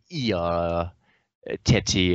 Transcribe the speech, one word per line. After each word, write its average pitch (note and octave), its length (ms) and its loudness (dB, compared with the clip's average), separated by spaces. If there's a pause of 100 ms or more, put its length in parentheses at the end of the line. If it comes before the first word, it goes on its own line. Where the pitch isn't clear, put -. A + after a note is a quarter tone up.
i C3 220 -2
at, E2+ 560 0 (640)
øh, - 160 -6
tage G2+ 160 4
til, F#2+ 340 2